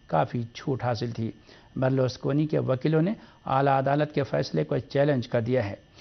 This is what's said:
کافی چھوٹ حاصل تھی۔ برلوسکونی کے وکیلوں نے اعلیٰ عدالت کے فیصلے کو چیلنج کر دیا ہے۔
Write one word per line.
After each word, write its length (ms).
کافی 360
چھوٹ 300
حاصل 280
تھی۔ 200
برلوسکونی 720
کے 120
وکیلوں 420
نے 120
اعلیٰ 320
عدالت 380
کے 80
فیصلے 400
کو 140
چیلنج 500
کر 140
دیا 240
ہے۔ 100